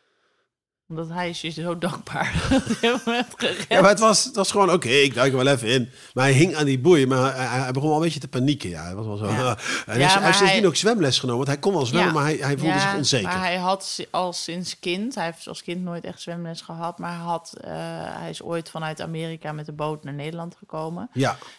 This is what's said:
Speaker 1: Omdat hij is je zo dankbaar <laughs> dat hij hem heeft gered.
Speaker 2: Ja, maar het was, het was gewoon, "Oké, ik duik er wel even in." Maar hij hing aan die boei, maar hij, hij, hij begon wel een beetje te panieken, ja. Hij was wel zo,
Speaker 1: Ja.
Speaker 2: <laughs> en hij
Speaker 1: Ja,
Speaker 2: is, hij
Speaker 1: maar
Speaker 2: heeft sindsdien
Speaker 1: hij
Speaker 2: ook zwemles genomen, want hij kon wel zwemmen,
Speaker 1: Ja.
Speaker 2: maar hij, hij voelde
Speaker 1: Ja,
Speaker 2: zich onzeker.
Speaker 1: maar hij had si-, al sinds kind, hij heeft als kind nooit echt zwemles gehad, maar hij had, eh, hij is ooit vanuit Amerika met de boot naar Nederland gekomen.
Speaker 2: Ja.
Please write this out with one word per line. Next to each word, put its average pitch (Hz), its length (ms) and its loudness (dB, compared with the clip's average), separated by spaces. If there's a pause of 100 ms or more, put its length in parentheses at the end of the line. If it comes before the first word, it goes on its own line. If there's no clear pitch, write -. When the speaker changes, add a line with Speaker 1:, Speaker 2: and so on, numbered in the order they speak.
(920)
Speaker 1:
Omdat 160 180 -8
hij 175 200 -4
is 170 120 -10
je 160 80 -8
zo 170 280 -6
dankbaar - 640 -4
<laughs> - 80 -2
dat 269 140 2
hij 233 260 0
hem 233 240 -2
heeft 240 220 -2
gered. 175 340 -4
Speaker 2:
Ja, 202 120 6
maar 190 80 10
het 208 100 4
was, 220 240 6
het - 120 -8
was 196 160 0
gewoon, 196 200 4
"Oké, 160 180 2
ik 139 240 6
duik 131 180 4
er 131 120 2
wel 135 100 4
even 117 140 -2
in." 123 220 2 (240)
Maar 127 100 2
hij 139 100 6
hing 156 220 6
aan 151 100 0
die 135 140 2
boei, 143 280 6
maar 131 280 2
hij, 127 120 -4
hij, 123 120 -2
hij 131 120 -2
begon 135 180 -2
wel 151 80 2
een 156 60 2
beetje 156 160 -2
te 131 80 -10
panieken, 127 420 -2
ja. 80 140 -8
Hij 90 120 -10
was 107 100 -8
wel 104 120 -6
zo, 107 80 -4
Speaker 1:
Ja. 104 60 -2
Speaker 2:
<laughs> 110 60 0 (120)
en 113 80 0 (280)
hij 110 140 -2
Speaker 1:
Ja, 139 60 6
Speaker 2:
is, 185 60 6
hij 190 40 6
Speaker 1:
maar 196 80 2
Speaker 2:
heeft 185 140 6
sindsdien 196 220 6
Speaker 1:
hij 190 100 4
Speaker 2:
ook 139 60 0
zwemles 185 440 2
genomen, 123 260 -2
want 135 100 0
hij 139 40 -4
kon 202 140 0
wel 147 120 2
zwemmen, 160 280 2
Speaker 1:
Ja. 156 60 2
Speaker 2:
maar 139 40 2
hij, 151 180 0
hij 139 160 0
voelde 160 160 0
Speaker 1:
Ja, 190 60 2 (100)
Speaker 2:
zich 196 80 -2
onzeker. 123 300 0
Speaker 1:
maar 180 120 -2
hij 180 180 -2
had 185 280 -2
si-, - 260 -8
al 180 220 -2
sinds 170 460 -8
kind, 190 360 -4
hij 180 100 -4
heeft 165 220 -10
als - 160 -12
kind 175 200 -8
nooit 170 200 -8
echt 180 180 -14
zwemles 170 400 -10
gehad, 165 380 -10
maar 170 120 -8
hij 170 140 -10
had, 170 360 -6
eh, - 100 -14 (480)
hij 165 100 -12
is 160 120 -12
ooit 165 280 -8
vanuit 160 320 -8
Amerika 165 500 -10
met 151 140 -10
de 156 80 -14
boot 151 300 -6
naar 139 100 -10
Nederland 165 420 -10
gekomen. 165 580 -10
Speaker 2:
Ja. 127 240 0 (220)